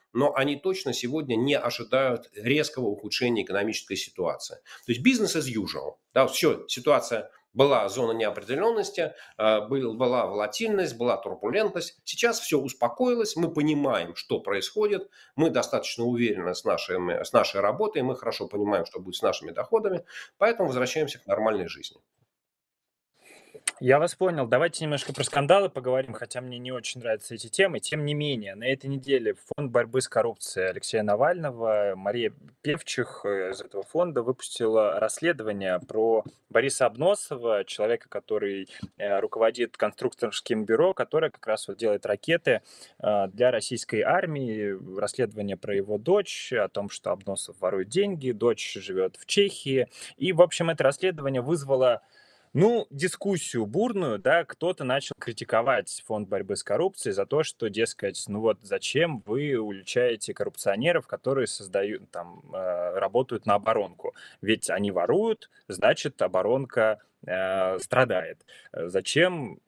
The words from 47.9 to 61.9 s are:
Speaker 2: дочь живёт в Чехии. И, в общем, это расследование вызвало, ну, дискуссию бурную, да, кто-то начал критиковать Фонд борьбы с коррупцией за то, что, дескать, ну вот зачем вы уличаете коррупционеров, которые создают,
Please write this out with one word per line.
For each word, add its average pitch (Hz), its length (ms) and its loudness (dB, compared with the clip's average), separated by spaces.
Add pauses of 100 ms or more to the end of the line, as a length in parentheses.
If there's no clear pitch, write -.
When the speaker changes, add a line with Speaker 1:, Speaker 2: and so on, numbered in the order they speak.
Speaker 2:
дочь 113 440 0
живёт 92 420 -2
в - 80 -20
Чехии. 139 640 0 (300)
И, 185 160 0
в 165 80 6
общем, 170 280 4
это 160 140 0
расследование 139 580 2
вызвало, 131 600 4 (540)
ну, 214 360 4
дискуссию 156 720 -2
бурную, 170 540 -2
да, 156 260 4
кто-то - 380 -4
начал 131 360 -2
критиковать 113 880 -2
Фонд 104 240 -4
борьбы 101 260 -2
с - 80 -8
коррупцией 139 500 -2
за 98 120 0
то, 147 160 0
что, - 260 -4
дескать, 101 600 -2
ну 107 140 -4
вот 110 200 2
зачем 120 640 -2
вы 135 320 -2
уличаете 107 800 -2
коррупционеров, 110 720 0
которые 127 400 0
создают, 98 640 -4